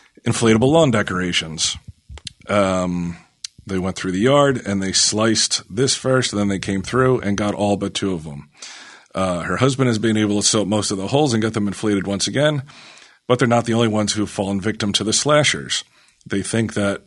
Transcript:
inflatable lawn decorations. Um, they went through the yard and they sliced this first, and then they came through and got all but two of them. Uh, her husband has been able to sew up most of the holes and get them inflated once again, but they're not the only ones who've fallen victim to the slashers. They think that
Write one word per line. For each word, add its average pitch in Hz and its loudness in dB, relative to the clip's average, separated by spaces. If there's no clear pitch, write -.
inflatable 113 4
lawn 156 6
decorations. 90 -2
Um, 90 0
they 98 -4
went 92 -4
through 92 -6
the 92 -2
yard 139 4
and 98 -2
they 95 -4
sliced - 0
this 127 0
first, 131 0
and 101 0
then 101 2
they 98 -2
came 98 -4
through 127 2
and 98 -2
got 104 -2
all 101 0
but 98 -4
two 98 -2
of 80 -6
them. 73 -12
Uh, 90 -2
her 87 -4
husband 131 2
has 113 2
been 110 2
able 107 2
to - 0
sew 107 2
up 92 -4
most 104 0
of 104 -4
the 95 -4
holes 139 2
and 110 2
get 107 -2
them 104 -2
inflated 98 -2
once 98 -2
again, 139 0
but 123 4
they're 127 4
not 117 4
the 113 0
only 117 4
ones 107 0
who've 104 -2
fallen 98 -2
victim 104 -2
to 98 0
the 104 -2
slashers. 139 0
They 98 -2
think 110 -2
that 101 -2